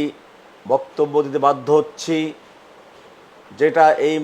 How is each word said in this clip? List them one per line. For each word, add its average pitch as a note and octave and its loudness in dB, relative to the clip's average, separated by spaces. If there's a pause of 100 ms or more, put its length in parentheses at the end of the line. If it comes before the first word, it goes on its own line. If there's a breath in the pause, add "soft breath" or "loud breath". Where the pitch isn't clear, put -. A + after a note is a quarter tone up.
(680)
বক্তব্য C#3 -2 (120)
দিতে C#3 -4
বাধ্য C3 -2 (120)
হচ্ছি, D#3 -6 (1400)
যেটা D#3 4 (220)
এই D#3 -2